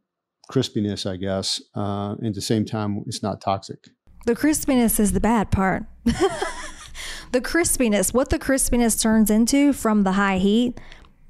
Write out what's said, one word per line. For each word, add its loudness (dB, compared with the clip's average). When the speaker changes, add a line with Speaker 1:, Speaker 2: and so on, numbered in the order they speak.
Speaker 1:
crispiness, -2
I -8
guess, -4
uh, -4
and -4
at -4
the -8
same 0
time, -4
it's -10
not -6
toxic? -6
Speaker 2:
The 2
crispiness 2
is 2
the 0
bad 2
part. 0
<laughs> 2
The 2
crispiness, 0
what 2
the 0
crispiness 2
turns 4
into 4
from 2
the 2
high 2
heat, 2